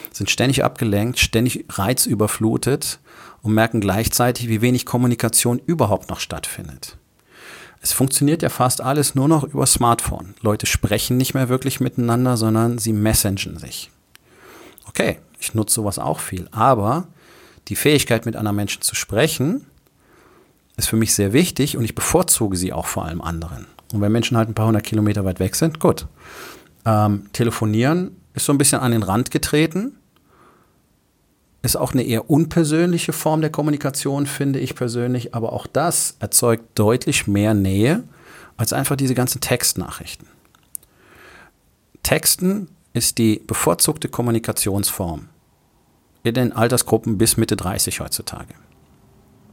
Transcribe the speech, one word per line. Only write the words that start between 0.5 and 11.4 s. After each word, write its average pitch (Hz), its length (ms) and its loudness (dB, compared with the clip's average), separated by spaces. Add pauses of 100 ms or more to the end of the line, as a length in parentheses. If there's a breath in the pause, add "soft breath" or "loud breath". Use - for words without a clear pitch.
abgelenkt, 110 540 0
ständig - 500 2
reizüberflutet 117 1300 0 (420 loud breath)
und 107 120 0
merken 113 260 2
gleichzeitig, 117 720 0
wie 110 100 2
wenig 123 260 2
Kommunikation 120 800 0
überhaupt 117 440 0
noch 90 100 -8
stattfindet. - 800 -12 (800 loud breath)
Es - 140 -2
funktioniert 143 480 2
ja 143 80 2
fast - 320 0
alles 139 340 0
nur 139 140 4
noch 160 160 4
über 139 200 -2
Smartphone. 117 760 0
Leute 107 240 0
sprechen - 500 0
nicht 127 180 2
mehr 135 140 0